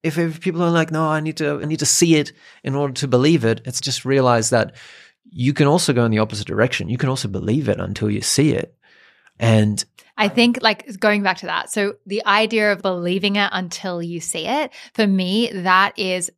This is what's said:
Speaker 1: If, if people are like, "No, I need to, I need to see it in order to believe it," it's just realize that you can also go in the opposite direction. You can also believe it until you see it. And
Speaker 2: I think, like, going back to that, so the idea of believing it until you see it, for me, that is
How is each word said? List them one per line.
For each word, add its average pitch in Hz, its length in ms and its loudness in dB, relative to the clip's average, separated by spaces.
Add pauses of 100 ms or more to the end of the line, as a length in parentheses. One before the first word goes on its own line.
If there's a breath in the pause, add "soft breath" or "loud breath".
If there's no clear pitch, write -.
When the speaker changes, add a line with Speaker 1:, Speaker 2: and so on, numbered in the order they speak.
Speaker 1:
If, 160 140 -2
if 165 240 -2
people 175 220 -2
are 170 80 2
like, 165 200 2
"No, 156 160 0
I 156 120 0
need 156 180 -4
to, 147 240 -2
I - 40 -6
need 151 120 -2
to 151 80 -2
see 165 300 4
it 147 180 0 (300 loud breath)
in 135 100 -4
order 143 220 -2
to 143 120 -4
believe 127 380 4
it," 113 200 2
it's 127 140 -6
just - 240 -6
realize 127 460 2
that 110 240 0 (560 loud breath)
you 127 240 0
can 147 140 4
also 151 260 2
go 120 120 2
in 113 40 2
the 107 80 2
opposite 107 300 -2
direction. 117 420 0
You 123 80 -2
can 143 100 0
also 131 200 -4
believe 110 420 -2
it 101 100 0
until 104 300 -4
you 104 120 -2
see 147 320 2
it. - 220 -6 (600 soft breath)
And 107 480 2 (320 soft breath)
Speaker 2:
I 214 100 2
think, 240 360 2
like, 214 360 -2
going 208 220 2
back 185 160 -2
to - 80 -14
that, 170 240 -6
so 202 280 -2 (100)
the 202 180 -6
idea 214 460 2
of 196 100 -4
believing 185 540 -2
it 202 160 0
until 180 500 -6
you 170 200 -8
see - 260 -8
it, 262 240 -4 (240 loud breath)
for 220 100 2
me, 190 480 0
that 185 460 2
is 185 380 -4